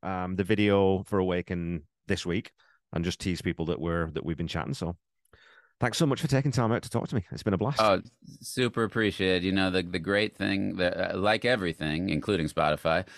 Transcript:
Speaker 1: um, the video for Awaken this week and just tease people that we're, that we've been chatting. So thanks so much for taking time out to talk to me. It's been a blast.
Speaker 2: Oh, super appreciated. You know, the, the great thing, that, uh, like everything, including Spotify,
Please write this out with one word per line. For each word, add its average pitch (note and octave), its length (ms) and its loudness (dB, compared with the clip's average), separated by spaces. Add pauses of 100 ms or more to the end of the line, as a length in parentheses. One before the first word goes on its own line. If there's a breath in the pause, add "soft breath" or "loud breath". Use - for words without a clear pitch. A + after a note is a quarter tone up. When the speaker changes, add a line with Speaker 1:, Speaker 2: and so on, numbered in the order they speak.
Speaker 1:
um, F#2 340 -4
the F#2+ 80 0
video G2 600 4
for G2+ 140 -2
Awaken F2 680 -2 (220)
this F#2+ 180 -2
week F2 260 -4 (400 soft breath)
and E2+ 120 -2
just F2+ 160 -2
tease F2+ 200 -2
people E2+ 260 -2
that E2+ 140 -2
we're, E2+ 300 -2
that - 140 -8
we've D#2+ 120 -4
been E2 120 -6
chatting. C#2+ 260 -4
So E2+ 220 -6 (840 soft breath)
thanks A#2+ 160 0
so E3+ 100 2
much C3+ 140 2
for D#3+ 60 -2
taking C3+ 260 2
time A#2 200 2
out A#2 100 0
to - 80 -14
talk - 180 -2
to - 60 -6
me. G#2 160 -2
It's - 120 -12
been G2+ 120 0
a F2+ 40 0
blast. A#2+ 220 0
Speaker 2:
Oh, G2 220 4 (400)
super A#2+ 420 0
appreciated. F#2+ 600 2
You F#2+ 80 2
know, F#2+ 180 2
the, F#2 120 2
the F2 160 -6
great G2+ 380 0
thing, G2 400 -2
that, F2+ 380 0
uh, - 40 -4
like G#2 280 2
everything, F2 640 0
including D#2+ 380 0
Spotify, D#2+ 560 2 (140)